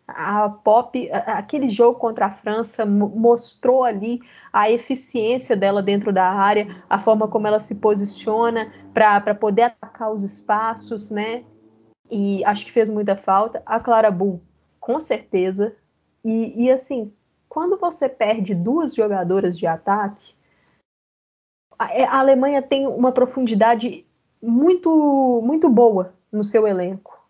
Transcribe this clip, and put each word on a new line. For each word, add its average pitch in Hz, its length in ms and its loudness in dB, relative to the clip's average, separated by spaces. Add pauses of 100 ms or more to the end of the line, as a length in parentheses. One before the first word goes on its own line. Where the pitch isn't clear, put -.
A 208 420 -2
Pop, 240 600 0
a-, 220 280 -4
aquele 262 320 -4
jogo 240 280 4
contra 226 280 -2
a 202 80 -4
França 220 520 -6
mo-, 208 240 0
mostrou 233 760 2
ali 226 360 -4 (300)
a 208 180 2
eficiência 240 880 -2
dela 196 260 0
dentro 202 300 -2
da 185 140 2
área, 196 640 0
a 190 100 0
forma 214 300 2
como 214 180 -2
ela 214 140 2
se - 140 -10
posiciona 214 1000 -2 (200)
pra, 208 280 4
pra 208 120 -2
poder 208 300 0
atacar 226 480 -4
os 214 100 -6
espaços, 214 920 -6
né? 220 320 -6 (720)
E 202 300 -2
acho 202 200 -2
que - 60 -20
fez 226 200 2
muita 208 240 -2
falta. 202 500 0
A 220 140 -2
Clara 220 320 2
Bull, 180 280 -2 (400)
com 262 200 -4
certeza. 202 760 -4 (480)
E, 226 420 -2
e 254 60 4
assim, 262 400 -4 (380)
quando 359 280 -2
você 330 300 -4
perde 220 460 -2
duas 247 400 -2
jogadoras 190 640 0
de 175 80 -6
ataque, 202 680 -4 (1400)
a, 226 80 -4
a 247 340 0
Alemanha 269 420 4
tem 277 240 -2
uma 247 260 0
profundidade 233 920 0 (340)
muito, 277 1040 2
muito 320 260 2
boa 214 440 4 (180)
no 214 120 -4
seu 214 240 2
elenco. 190 520 -6 (100)